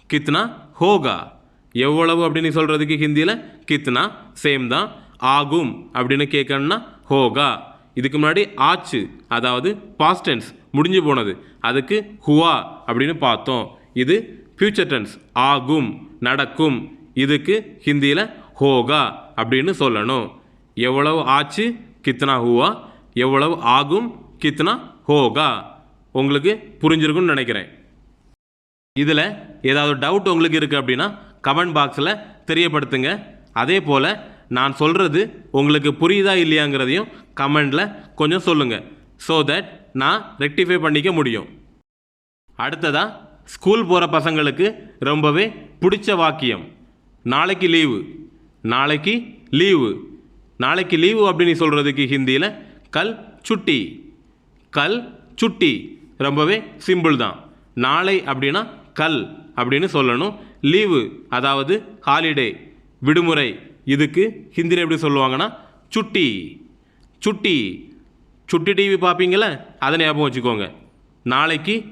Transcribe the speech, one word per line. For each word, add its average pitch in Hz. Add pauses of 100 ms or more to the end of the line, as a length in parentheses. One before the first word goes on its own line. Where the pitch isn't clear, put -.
(140)
"கித்னா 151 (260)
ஹோகா?" 151 (320)
"எவ்வளவு?" 165
அப்படின்னு 160
சொல்றதுக்கு 151
ஹிந்தியில 156 (280)
"கித்னா" 143 (320)
சேம் 135
தான். 175 (260)
"ஆகும்?" 139
அப்படின்னு 135
கேட்கணும்னா 143 (240)
"ஹோகா." 131 (340)
இதுக்கு 135
முன்னாடி 156
"ஆச்சு", 143 (180)
அதாவது 127
பாஸ்ட் 180
டென்ஸ், 117 (160)
முடிஞ்சு 175
போனது, 123 (220)
அதுக்கு 139 (120)
"ஹுவா" 147 (240)
அப்படின்னு 131
பார்த்தோம். 127 (160)
இது 151 (100)
ஃபியூச்சர் 202
டென்ஸ், 123 (140)
ஆகும், 135
நடக்கும். 135 (160)
இதுக்கு 147
ஹிந்தியில 143 (200)
"ஹோகா" 135
அப்படின்னு 131
சொல்லணும். 113 (420)
"எவ்வளவு 139
ஆச்சு?" 147 (280)
"கித்னா 135 (100)
ஹுவா?" 123 (340)
"எவ்வளவு 135
ஆகும்?" 143 (140)
"கித்னா 156 (280)
ஹோகா?" 139 (400)
உங்களுக்கு 147
புரிஞ்சிருக்கும்னு 156
நினைக்கிறேன். 123 (1300)
இதுல 156 (240)
ஏதாவது 143
டவுட் 190
உங்களுக்கு 165
இருக்கு 147
அப்படின்னா, 135 (260)
கமெண்ட் 160
பாக்ஸ்ல 151 (260)
தெரியப்படுத்துங்க. 151 (300)
அதே 151
போல, 147 (180)
நான் 135
சொல்றது 170
உங்களுக்கு 143
புரியுதா 190
இல்லையாங்கிறதையும் 156 (280)
கமெண்ட்ல 147
கொஞ்சம் 160
சொல்லுங்க. 143 (320)
So 160
that 160 (280)
நான் 160
ரெக்டிஃபை 170
பண்ணிக்க 156
முடியும். 127 (1080)
அடுத்ததா, 156 (320)
ஸ்கூல் 220
போற 175
பசங்களுக்கு 156 (240)
ரொம்பவே 151 (300)
பிடிச்ச 196
வாக்கியம், 139 (560)
"நாளைக்கு 175
லீவு, 147 (560)
நாளைக்கு 151 (260)
லீவு, 151 (380)
நாளைக்கு 165
லீவு" 202
அப்படின்னு 170
சொல்றதுக்கு 147
ஹிந்தியில 135 (340)
"கல் 214
சுட்டி, 139 (600)
கல் 190 (160)
சுட்டி." 160 (160)
ரொம்பவே 151 (240)
சிம்பிள் 165
தான். 104 (260)
நாளை 170
அப்படின்னா 139 (260)
"கல்" 151 (120)
அப்படின்னு 135
சொல்லணும். 143 (240)
லீவு, 160
அதாவது 139 (220)
ஹாலிடே, 143 (260)
விடுமுறை, 151 (140)
இதுக்கு 151
ஹிந்தியில 170
எப்படி 160
சொல்லுவாங்கன்னா, 139 (320)
"சுட்டி, 143 (600)
சுட்டி." 165 (580)
சுட்டி 170
டி 196
வி 190
பார்ப்பீங்களே, 180 (140)
அதை 156
ஞாபகம் 147
வச்சுக்கோங்க. 117 (500)
நாளைக்கு 156